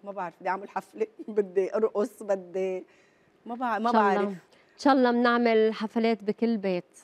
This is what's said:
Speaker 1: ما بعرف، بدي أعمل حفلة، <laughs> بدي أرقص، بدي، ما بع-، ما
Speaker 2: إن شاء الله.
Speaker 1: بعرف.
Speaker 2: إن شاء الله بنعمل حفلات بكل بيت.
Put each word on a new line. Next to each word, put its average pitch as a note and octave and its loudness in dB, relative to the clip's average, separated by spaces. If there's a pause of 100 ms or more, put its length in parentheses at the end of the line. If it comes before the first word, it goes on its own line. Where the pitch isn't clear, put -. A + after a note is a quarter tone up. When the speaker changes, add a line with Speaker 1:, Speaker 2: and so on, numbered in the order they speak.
Speaker 1:
ما G3+ -14
بعرف، F#3 -10
بدي F3+ -6
أعمل F#3+ -6
حفلة، G#3 -6 (140)
<laughs> - -14
بدي G3 -2
أرقص، G#3+ -2
بدي، F#3 -4 (600)
ما A#3 -10
بع-، A#3 -16
ما A#3 -2
Speaker 2:
إن G#3+ -4
شاء A3+ 4
الله. G3 4
Speaker 1:
بعرف. G3+ 0 (440)
Speaker 2:
إن - -20
شاء C#4 4
الله B3 4
بنعمل A#3+ 2
حفلات A3 -2
بكل A3+ -2
بيت. F#3+ -6